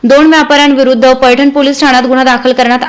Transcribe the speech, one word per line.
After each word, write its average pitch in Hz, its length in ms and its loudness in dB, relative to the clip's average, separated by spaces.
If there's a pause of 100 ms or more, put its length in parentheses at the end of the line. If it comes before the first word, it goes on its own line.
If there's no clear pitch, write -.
दोन 277 240 2
व्यापाऱ्यांविरुद्ध 277 840 0
पैठण 262 360 0
पोलीस 277 300 -2
ठाण्यात 254 240 0
गुन्हा 262 200 -2
दाखल 254 300 -2
करण्यात 247 360 -2